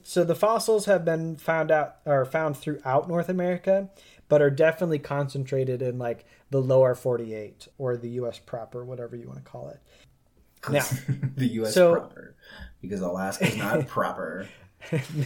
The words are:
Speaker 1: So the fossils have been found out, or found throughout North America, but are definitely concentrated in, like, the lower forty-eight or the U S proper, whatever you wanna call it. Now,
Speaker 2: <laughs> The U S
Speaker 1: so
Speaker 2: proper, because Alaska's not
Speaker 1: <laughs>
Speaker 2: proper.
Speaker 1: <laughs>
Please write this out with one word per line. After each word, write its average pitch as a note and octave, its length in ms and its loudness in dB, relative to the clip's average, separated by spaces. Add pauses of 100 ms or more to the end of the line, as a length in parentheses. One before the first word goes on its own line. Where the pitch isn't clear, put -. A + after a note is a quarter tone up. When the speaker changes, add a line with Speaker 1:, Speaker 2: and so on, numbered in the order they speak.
Speaker 1:
So - 180 2
the E3 120 0
fossils G#3+ 500 2
have F#3+ 180 4
been E3 320 -2
found D#3+ 360 0
out, D3+ 340 2
or C#3 180 4
found D3+ 320 -2
throughout C#3+ 540 -2
North E3+ 180 -2
America, F#3 640 0 (400)
but - 120 6
are C#3+ 100 6
definitely D#3+ 480 2
concentrated C3+ 800 -2
in, B2 160 -4
like, A#2+ 280 -6 (260)
the C3+ 100 2
lower C3 340 6
forty-eight A2 720 -6 (100)
or B2+ 200 -2
the A#2 140 -10
U B2 160 -6
S A2+ 120 -8
proper, B2 460 -12
whatever B2 320 -12
you A#2+ 100 -14
wanna C3+ 140 -14
call C3 280 -16
it. - 100 -18 (920)
Now, C#3 140 2 (240)
Speaker 2:
<laughs> - 260 -4
The B2+ 120 2
U A2 180 -2
S A2 80 0
Speaker 1:
so F3 200 8
Speaker 2:
proper, - 420 -6 (460)
because F#2+ 200 -6
Alaska's F#2+ 560 -2
not A2 300 -2
Speaker 1:
<laughs> - 0 -
Speaker 2:
proper. F2 680 -6
Speaker 1:
<laughs> - 40 -20 (680)